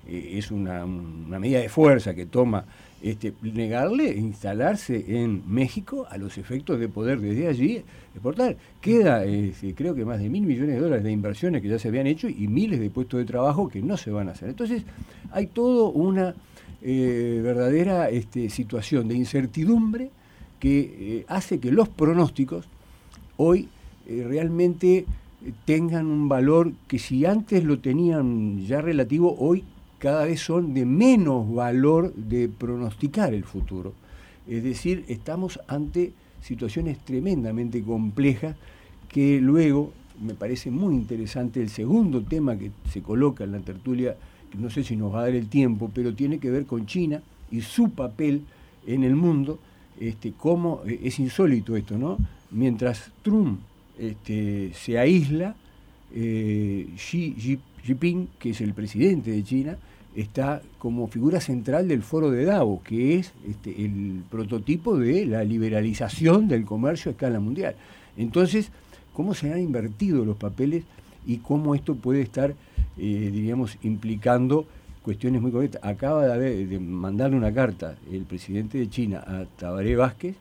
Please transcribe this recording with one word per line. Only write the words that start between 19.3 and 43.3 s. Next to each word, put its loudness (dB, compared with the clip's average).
que, 4
eh, -12
hace -2
que 0
los 6
pronósticos 2
hoy, 4
eh, -6
realmente, 4
eh, -6
tengan 2
un 2
valor 6
que -2
si 0
antes 2
lo 2
tenían 2
ya -2
relativo, 2
hoy 2
cada 2
vez 0
son 0
de 2
menos 6
valor 4
de -2
pronosticar -2
el -2
futuro. -8
Es -4
decir, -2
estamos -6
ante -2
situaciones -6
tremendamente -2
complejas 0
que 4
luego, 4
me -6
parece -6
muy 0
interesante -2
el -4
segundo 2
tema -2
que -8
se -6
coloca 0